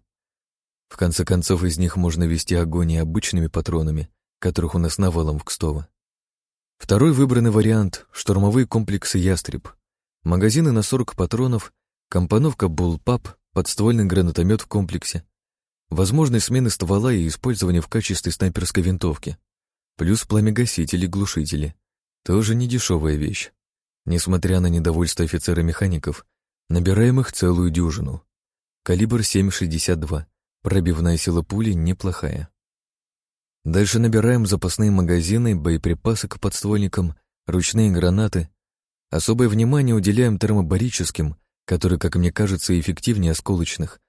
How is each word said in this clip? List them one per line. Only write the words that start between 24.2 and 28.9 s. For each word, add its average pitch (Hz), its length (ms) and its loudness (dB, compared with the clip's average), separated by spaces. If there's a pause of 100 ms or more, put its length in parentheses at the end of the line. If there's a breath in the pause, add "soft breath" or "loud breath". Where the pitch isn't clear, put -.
на 87 80 2
недовольство 85 560 0
офицера-механиков, 82 1000 -2 (420)
набираем 98 520 2
их - 120 -2
целую 90 380 2
дюжину. 80 540 -4 (600)
Калибр 110 380 0